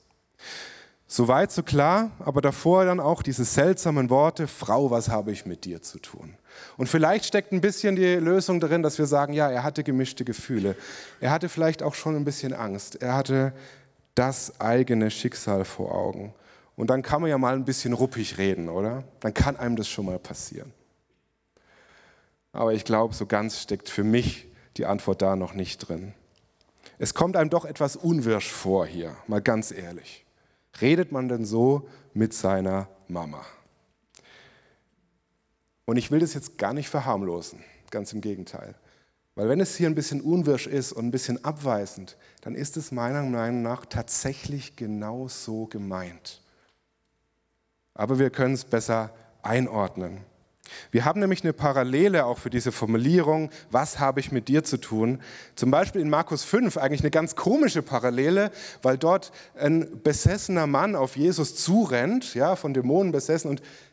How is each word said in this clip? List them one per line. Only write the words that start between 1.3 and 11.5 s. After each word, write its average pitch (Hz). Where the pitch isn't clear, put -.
so 170
klar, 175
aber 139
davor 170
dann 180
auch 156
diese 127
seltsamen 147
Worte, 147
"Frau, 123
was 113
habe 107
ich -
mit 90
dir 85
zu -
tun?" -
Und 131
vielleicht 165
steckt -
ein 180
bisschen 196
die 180
Lösung 175
darin, 165
dass 151
wir 151
sagen, 143
ja, 147
er 123
hatte 143
gemischte 131
Gefühle. 104
Er 127
hatte 165